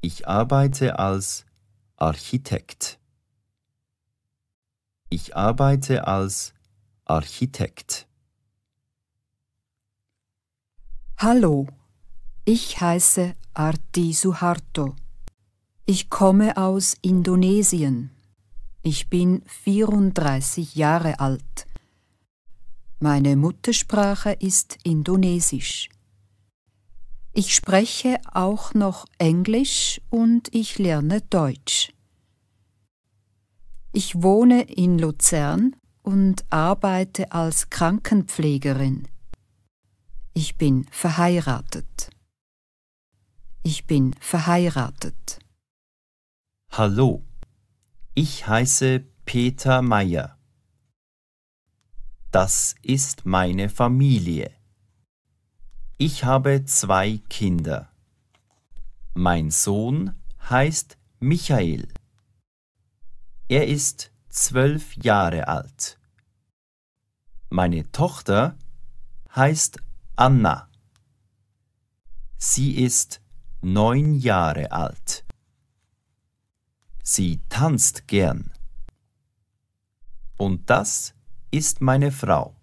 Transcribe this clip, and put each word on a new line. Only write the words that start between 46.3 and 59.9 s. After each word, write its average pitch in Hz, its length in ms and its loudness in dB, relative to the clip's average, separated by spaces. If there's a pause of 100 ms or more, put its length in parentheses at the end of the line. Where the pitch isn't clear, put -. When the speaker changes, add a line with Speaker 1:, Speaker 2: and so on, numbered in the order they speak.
Speaker 1:
Hallo, 110 540 2 (880)
ich 143 320 -2
heiße 127 520 2 (240)
Peter 127 580 0
Meyer. 101 560 0 (1900)
Das - 500 2
ist - 440 -2
meine 92 440 2
Familie. 120 840 2 (1400)
Ich 160 280 -2
habe 135 400 2
zwei 98 640 0
Kinder. 80 640 -2 (1200)
Mein 85 380 2
Sohn 123 720 -2 (280)